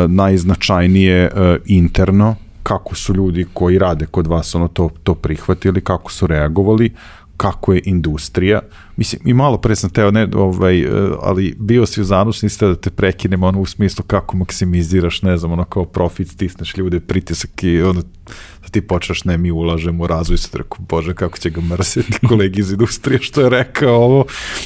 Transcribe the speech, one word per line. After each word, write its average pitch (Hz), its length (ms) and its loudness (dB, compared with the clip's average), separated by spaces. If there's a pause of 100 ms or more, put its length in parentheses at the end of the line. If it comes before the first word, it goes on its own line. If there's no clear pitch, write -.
najznačajnije, 92 1200 4
e, - 40 2 (380)
interno, 95 680 4 (280)
kako - 320 -4
su - 200 -4
ljudi 92 380 0
koji 90 260 2
rade 85 260 0
kod 82 220 -2
vas, 82 280 -2
ono, 85 120 0
to, 82 220 -2 (140)
to 90 120 0
prihvatili, 90 680 -2
kako - 300 -4
su - 160 -2
reagovali, 95 640 2 (440)
kako - 360 0
je 90 100 2
industrija. 90 760 -2 (380)
Mislim, - 260 -4
i 127 100 2
malo 135 240 2
pre 107 180 0
sam 98 140 -2
teo, 104 220 2
ne, 107 240 2
ovaj, 92 440 2
e, 65 80 0 (340)
ali 95 380 -2
bio 113 260 2
si - 160 -4
u 98 40 -2
zanosu, 98 400 2
niste 101 220 0
da 92 80 2
te - 140 -6
prekinem, 95 540 0
ono, 95 160 2
u 135 60 -2
smislu - 400 -2
kako - 320 -2
maksimiziraš, 87 840 0
ne 90 160 2
znam, 82 140 -4
ono, 85 120 -2
kao 90 220 -4
profit, 90 420 -4
stisneš - 500 -8
ljude, 90 220 -2
pritisak - 640 -6
i, 85 180 2
ono, 90 200 0 (600)
da - 100 -20
ti 104 100 -2
počneš, 90 420 -4
"Ne, 87 140 0
mi 87 140 0
ulažemo 85 520 -2
u 87 40 -2
razvoj", 82 300 0
sad - 180 -6
rekao, - 240 -12
"Bože, 85 340 -4
kako 87 240 -6
će - 120 -6
ga 82 120 -6
mrzeti 87 600 -2
<laughs> 123 60 4
kolegi 101 320 2
iz 95 120 -2
industrije 117 500 -2
što - 200 -2
je 127 100 4
rekao 127 440 2
ovo", 127 300 4 (400)